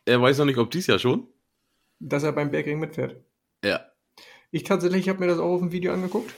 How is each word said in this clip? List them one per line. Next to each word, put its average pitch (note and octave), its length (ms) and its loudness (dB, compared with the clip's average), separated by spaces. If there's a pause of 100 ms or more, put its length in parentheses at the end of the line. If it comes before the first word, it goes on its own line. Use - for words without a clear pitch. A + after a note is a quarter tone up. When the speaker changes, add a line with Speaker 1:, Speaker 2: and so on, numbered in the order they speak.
Speaker 1:
Er B2 160 4
weiß C3 160 4
noch D3 80 4
nicht, C3 120 2
ob A2+ 140 2
dies F3+ 160 -4
Jahr G2+ 120 4
schon. C#3+ 280 0 (720)
Speaker 2:
Dass C#3+ 240 -4
er D3+ 80 0
beim D3 200 -2
Bergring D3+ 280 -4
mitfährt. D3+ 380 -8 (460)
Speaker 1:
Ja. G2 220 -2 (680)
Speaker 2:
Ich E3 120 -4
tatsächlich, F#3 400 0
ich F#3+ 60 -2
hab F#3 100 -2
mir F3+ 80 0
das E3+ 120 2
auch F3 160 0
auf F3+ 60 0
dem E3+ 100 -2
Video F3+ 220 -2
angeguckt. F#3 440 -4